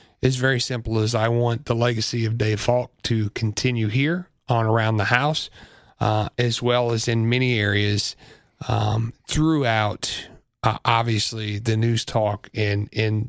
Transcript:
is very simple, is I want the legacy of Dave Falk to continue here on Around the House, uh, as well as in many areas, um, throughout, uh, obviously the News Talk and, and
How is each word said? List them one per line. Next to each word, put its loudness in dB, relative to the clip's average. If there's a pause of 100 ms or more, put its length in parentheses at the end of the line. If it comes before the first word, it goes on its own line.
(200)
is 2
very 2
simple, -2
is 0
I 2
want 0
the 0
legacy 0
of -2
Dave 0
Falk 0 (120)
to 0
continue -2
here -2 (180)
on 2
Around 2
the 0
House, 0 (480)
uh, 0 (100)
as -2
well 0
as -2
in 2
many 2
areas, 0 (540)
um, 0 (120)
throughout, 0 (340)
uh, 0
obviously 0
the 0
News 0
Talk -2
and, 0
and 0